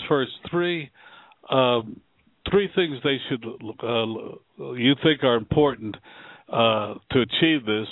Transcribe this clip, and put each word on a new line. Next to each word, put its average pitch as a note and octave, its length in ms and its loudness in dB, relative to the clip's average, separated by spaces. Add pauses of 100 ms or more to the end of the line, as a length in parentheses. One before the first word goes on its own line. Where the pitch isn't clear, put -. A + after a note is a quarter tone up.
first C3+ 240 0 (180)
three, F3 420 -4 (580)
um, B2 500 2 (500)
three G3 260 2
things D#3+ 280 0
they C#3 140 0 (100)
should, A#2+ 160 -4
uh, A#2 1300 -6
you B2 200 4 (100)
think D3+ 200 2
are B2 120 4
important, A2+ 640 0 (540)
uh, G#2+ 440 2 (160)
to C3 100 4
achieve D3 440 0
this, G#2+ 260 -2